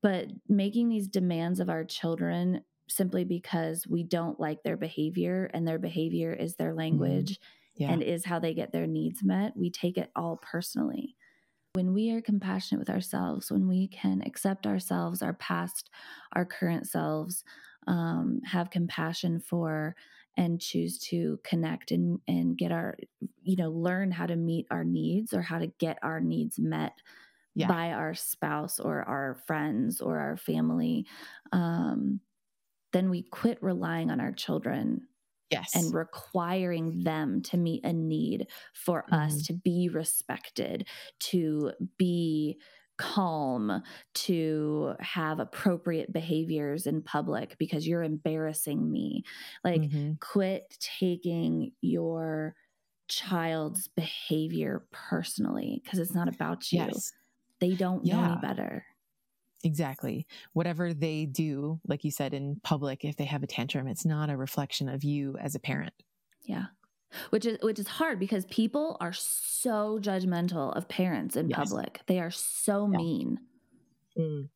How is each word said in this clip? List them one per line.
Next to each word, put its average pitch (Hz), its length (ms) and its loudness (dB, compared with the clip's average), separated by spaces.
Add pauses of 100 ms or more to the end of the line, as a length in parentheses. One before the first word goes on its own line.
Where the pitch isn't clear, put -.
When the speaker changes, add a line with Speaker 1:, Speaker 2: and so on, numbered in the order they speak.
Speaker 1:
but 190 260 4 (200)
making 208 400 6
these 208 200 2
demands 180 520 2
of 180 100 0
our 160 140 0
children 175 800 0 (240)
simply 185 360 2
because 170 640 -2
we 170 160 0
don't 170 380 -2
like 151 220 -2
their 165 140 -2
behavior 175 800 -2
and 165 120 0
their 160 120 0
behavior 170 540 -2
is - 240 -6
their 165 180 -2 (180)
Speaker 2:
Mm-hmm. 175 340 2
Speaker 1:
language 190 120 -4 (360)
Speaker 2:
Yeah. 147 180 2
Speaker 1:
and 165 100 4
is 170 220 0
how 175 140 0
they 165 160 0
get - 180 -4
their 170 140 0
needs 160 360 -2
met, 190 340 2
we 175 140 2
take 180 280 0
it - 180 -4
all 170 220 -2
personally. - 800 -4 (580)
When 185 200 4
we 220 180 4
are 226 100 0
compassionate 190 580 0
with - 100 -4
ourselves, - 600 -2
when 190 160 4
we 185 200 2
can 190 380 0
accept 196 400 -2
ourselves, 180 560 0
our - 120 -2
past, - 560 -4 (440)
our 180 120 4
current 170 420 0
selves, 156 560 -2 (420)
um, 165 580 2
have 180 260 -2
compassion 170 680 0
for 160 560 -2 (400)
and 170 240 2
choose 170 380 -2
to 165 460 -2
connect 165 480 -2
and, 175 360 2
and - 300 2
get 170 140 0
our, 165 260 -2 (440)
you 185 140 2
know, 165 140 2
learn 180 420 2
how 175 140 -2
to 170 100 0
meet 165 340 0
our 170 140 -2
needs 170 500 2
or 185 80 2
how 165 160 -2
to 170 100 0
get 165 340 -2
our 160 180 0
needs 165 380 0
met 156 420 0 (540)
Speaker 2:
Yeah. 165 140 2
Speaker 1:
by 170 240 2
our 156 220 -2
spouse 151 680 -4
or 151 220 0
our 139 340 -4 (100)
friends 151 540 0
or 160 180 0
our 147 180 -2
family, - 680 0 (460)
um, 170 680 2 (720)
then 185 180 4
we 180 120 0
quit - 400 0
relying 170 480 0
on 160 100 2
our - 120 0
children - 760 -2 (420)
Speaker 2:
Yes. - 240 -2
Speaker 1:
and 165 200 4
requiring 170 1120 0
them 156 380 2
to - 160 -2
meet 170 260 2
a 170 80 2
need 160 560 0 (260)
for - 380 0
us 151 240 4
Speaker 2:
Mm-hmm. 151 80 -2
Speaker 1:
to - 100 -4
be 175 340 2
respected, - 1000 -2 (320)
to 156 520 2 (260)
be 165 600 2 (400)
calm, 131 840 0 (320)
to 151 840 0
have 160 400 -2
appropriate 170 720 0
behaviors 156 760 0
in 156 160 0
public - 560 -2
because 156 300 0
you're 170 160 2
embarrassing 156 840 -2
me. - 340 -2 (400)
Like, 160 260 4
Speaker 2:
Mm-hmm. 147 300 0
Speaker 1:
quit - 600 0
taking 170 920 0 (100)
your 165 760 0 (520)
child's 165 800 -2
behavior 160 1040 -2
personally, - 920 -2
'cause 190 140 -2
it's 175 140 -2
not 175 140 2
about 170 440 -4
you. 175 140 4
Speaker 2:
Yes. - 260 -4 (480)
Speaker 1:
They 185 160 4
don't 185 300 2
know 175 180 6
any 175 120 4
Speaker 2:
Yeah. - 20 -4
Speaker 1:
better. - 480 -4 (760)
Speaker 2:
Exactly. 147 640 0 (280)
Whatever 170 400 2
they 156 320 0
do, 147 600 -2
like 147 180 -2
you 151 60 2
said, 139 220 -2
in 143 280 -4
public, 139 440 0
if 147 120 -4
they 143 100 -2
have 143 160 -2
a - 40 -4
tantrum, 131 420 -2
it's - 180 -2
not 151 240 2
a 143 60 -2
reflection 135 520 -2
of 139 160 -4
you 143 340 0
as 143 160 -4
a 147 60 -4
parent. - 320 -4 (500)
Speaker 1:
Yeah. - 240 -4 (640)
Which 220 160 4
is, 233 160 0
which 214 160 2
is 202 100 -6
hard 302 320 0
because 190 260 0
people 294 540 0
are 170 120 -2
so 214 880 0
judgmental 180 760 2
of - 120 -6
parents 165 480 0
in 156 120 2
Speaker 2:
Yes. - 80 0
Speaker 1:
public. - 500 -2
They 185 140 4
are 170 100 -4
so - 640 0
Speaker 2:
Yeah. 180 60 4
Speaker 1:
mean. 165 420 0 (760)
Speaker 2:
Mm. 151 400 -2